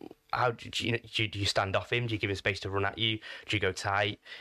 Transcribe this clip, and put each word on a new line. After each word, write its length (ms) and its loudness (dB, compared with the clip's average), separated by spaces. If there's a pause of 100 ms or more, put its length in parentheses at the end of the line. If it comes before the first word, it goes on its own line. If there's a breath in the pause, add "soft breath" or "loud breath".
(340)
how 180 4
do, 180 -12
do 160 -2
you, 120 2
do 260 -2
you, 60 0
do 100 -6
you 60 0
stand 320 4
off 160 0
him? 140 2
Do 60 -2
you 60 -2
give 100 2
him 60 0
space 260 0
to 80 -4
run 140 2
at 140 0
you? 220 2 (280 loud breath)
Do 80 2
you 60 2
go 100 4
tight? 480 0 (220 loud breath)